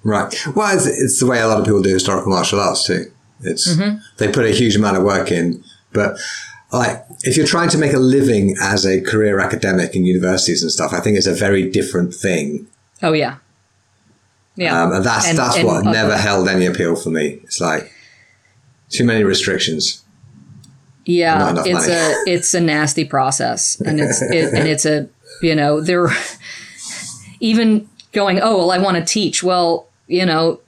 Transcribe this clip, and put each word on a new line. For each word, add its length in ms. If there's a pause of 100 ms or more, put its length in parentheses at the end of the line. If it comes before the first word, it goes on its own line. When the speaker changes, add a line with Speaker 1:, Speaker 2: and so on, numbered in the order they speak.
Speaker 1:
Right. 320 (200)
Well, 200
it's, 100
it's 340
the 60
way 140
a 80
lot 120
of 60
people 160
do 120
historical 380
martial 280
arts 260
too. 260 (300)
It's, 340
Speaker 2:
Mm-hmm. 220 (200)
Speaker 1:
they 140
put 140
a 60
huge 240
amount 220
of 60
work 280
in, 320 (280)
but, 260 (540)
like, 340 (160)
if 160
you're 80
trying 240
to 80
make 160
a 60
living 600
as 240
a 180
career 380
academic 560
in 100
universities 580
and 80
stuff, 200
I 100
think 160
it's 100
a 60
very 360
different 460
thing. 500 (380)
Speaker 2:
Oh, 100
yeah. 220 (1200)
Yeah. 260
Speaker 1:
Um, 120
and 120
that's, 220
Speaker 2:
And, 100
Speaker 1:
that's 200
Speaker 2:
and 100
Speaker 1:
what 140
Speaker 2:
other 100
Speaker 1:
never 260
held 300
any 180
appeal 300
for 160
me. 320
It's 180
like, 300 (960)
too 160
many 180
restrictions. 800 (1000)
Speaker 2:
Yeah, 320
Speaker 1:
Not 140
enough 160
Speaker 2:
it's 200
Speaker 1:
money. 60
Speaker 2:
a, 220 (180)
it's 220
a 60
nasty 440
process, 760
and 180
it's, 220
it, 320
and 140
it's 180
a, 220 (340)
you 120
know, 280
they're 280 (1300)
even 500 (240)
going, 280
"Oh, 160
well, 140
I 60
wanna 260
teach." 400
Well, 460 (180)
you 180
know 420